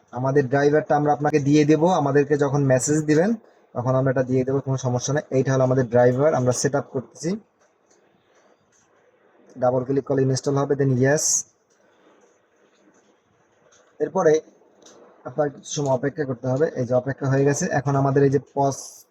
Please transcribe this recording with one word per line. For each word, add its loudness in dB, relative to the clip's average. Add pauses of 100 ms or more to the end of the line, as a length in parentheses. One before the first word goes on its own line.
(120)
আমাদের 0
ড্রাইভারটা 2
আমরা 2
আপনাকে 0
দিয়ে 4
দেব, 4
আমাদেরকে 2
যখন 0
মেসেজ 2
দিবেন 2 (380)
তখন -2
আমরা 0
এটা 0
দিয়ে 0
দেবো, -2
কোনো -4
সমস্যা -4
নেই। -2 (140)
এইটা 0
হলো 2
আমাদের 0
ড্রাইভার, 4
আমরা 0
সেট -2
আপ -4
করতেছি। -8 (2250)
ডাবল 0
ক্লিক -2
করলে 0
ইনস্টল -2
হবে, 0
then 0
yes। 2 (2750)
এরপরে 2 (840)
আপনার -4
কিছু -16
সময় -4
অপেক্ষা -4
করতে -8
হবে। 0
এই -4
যে -4
অপেক্ষা -2
হয়ে 2
গেছে। -2
এখন -2
আমাদের 2
এই 4
যে 0 (140)
পস -6